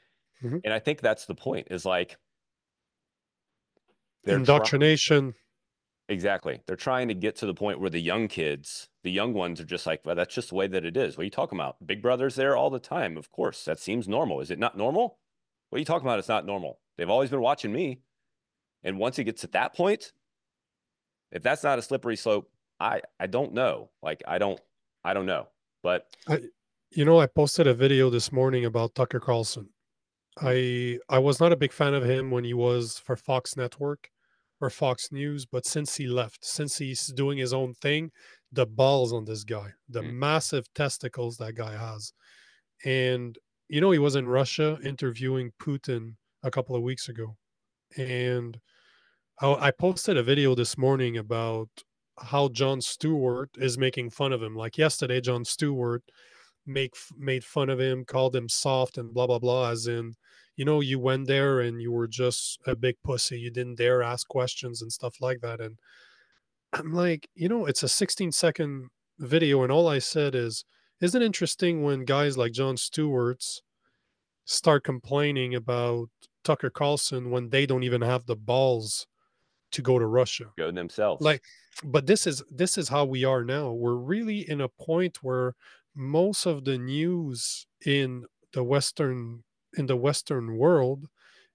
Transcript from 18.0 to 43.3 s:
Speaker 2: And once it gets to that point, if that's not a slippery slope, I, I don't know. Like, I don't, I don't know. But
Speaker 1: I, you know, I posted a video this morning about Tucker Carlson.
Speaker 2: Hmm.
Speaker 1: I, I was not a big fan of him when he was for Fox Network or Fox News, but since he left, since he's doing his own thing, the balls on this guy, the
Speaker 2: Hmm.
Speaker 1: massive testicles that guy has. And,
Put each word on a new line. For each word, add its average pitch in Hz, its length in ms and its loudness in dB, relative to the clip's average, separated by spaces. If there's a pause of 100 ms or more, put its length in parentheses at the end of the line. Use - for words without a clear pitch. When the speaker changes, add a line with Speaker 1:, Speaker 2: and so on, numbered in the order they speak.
Speaker 2:
And 95 160 -4
once 120 180 -2
it 127 60 -2
gets 110 180 -6
to - 60 -12
that - 260 0
point, 196 400 -2 (1160)
if 87 100 -10
that's 127 220 0
not 139 160 2
a - 20 -4
slippery 120 340 -2
slope, 104 360 0 (280)
I, 104 220 -2 (180)
I 92 60 -4
don't 117 280 -2
know. 95 360 0 (140)
Like, 78 240 -6
I 85 100 -2
don't, 98 240 -2 (420)
I 95 120 0
don't 98 100 -2
know. 87 220 -2 (340)
But 90 240 0 (220)
Speaker 1:
I, 151 140 0 (500)
you 147 120 2
know, 165 160 10
I 147 60 8
posted 147 400 4
a 131 80 8
video 131 380 6
this 120 200 0
morning 131 320 2
about 113 300 0
Tucker 127 260 0
Carlson. 113 500 -2 (680)
Speaker 2:
Hmm. 143 100 -2
Speaker 1:
I, 123 520 0 (100)
I 131 80 4
was 135 220 4
not 170 120 8
a 170 40 4
big 143 180 0
fan 143 220 2
of 135 100 2
him 131 240 0
when 123 140 0
he 120 100 -4
was 120 460 0
for - 160 -4
Fox - 420 -2
Network 143 540 -8 (500)
or 135 80 -2
Fox - 420 -2
News, 143 360 -6
but 127 180 -4
since 147 300 -4
he 143 100 -6
left, 123 400 -4
since - 320 -4
he's 131 300 -6
doing 139 320 -2
his 127 140 -2
own 131 200 -2
thing, 151 380 -2 (400)
the 123 160 2
balls 127 460 4
on 110 120 -4
this 107 180 -8
guy, 104 280 -8 (180)
the 117 140 -6
Speaker 2:
Hmm. 117 160 -6
Speaker 1:
massive 147 560 0
testicles 123 640 -4
that 113 160 -10
guy 110 220 -8
has. 107 380 -10 (680)
And, 127 520 0 (320)